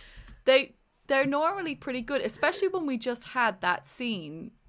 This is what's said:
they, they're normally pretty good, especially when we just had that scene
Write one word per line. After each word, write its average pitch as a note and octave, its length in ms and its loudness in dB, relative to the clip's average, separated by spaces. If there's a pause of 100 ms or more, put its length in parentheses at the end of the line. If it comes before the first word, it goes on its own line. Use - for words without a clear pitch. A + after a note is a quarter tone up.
(440)
they, - 300 6 (320)
they're C#4 200 4
normally D#4 480 0
pretty B3+ 280 -6
good, C4+ 180 -2
especially F4+ 480 0
when F4+ 180 -4
we C4 120 0
just A#3+ 300 -6
had A3 340 0
that F3 240 0
scene E3 680 -8 (160)